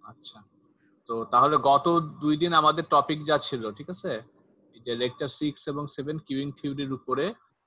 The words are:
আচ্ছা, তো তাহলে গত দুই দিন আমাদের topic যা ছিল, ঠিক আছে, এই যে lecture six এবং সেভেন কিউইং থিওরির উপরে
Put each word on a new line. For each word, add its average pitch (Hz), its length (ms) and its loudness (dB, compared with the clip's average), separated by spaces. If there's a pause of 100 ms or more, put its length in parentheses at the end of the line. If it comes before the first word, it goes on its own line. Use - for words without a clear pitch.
আচ্ছা, - 360 -20 (720)
তো 117 60 -6 (180)
তাহলে 139 240 6 (140)
গত 139 160 6 (360)
দুই 151 140 2
দিন 175 240 0
আমাদের 151 240 4 (100)
topic 151 240 2 (100)
যা 151 80 4 (120)
ছিল, 123 140 -4 (160)
ঠিক 143 160 -14
আছে, 180 180 -8 (600)
এই - 120 -20
যে 120 60 -4 (100)
lecture 123 360 -4
six 147 220 -4 (120)
এবং 147 120 -6 (120)
সেভেন 147 200 -6 (100)
কিউইং 139 220 -4 (100)
থিওরির 139 400 -6
উপরে 131 280 -2 (400)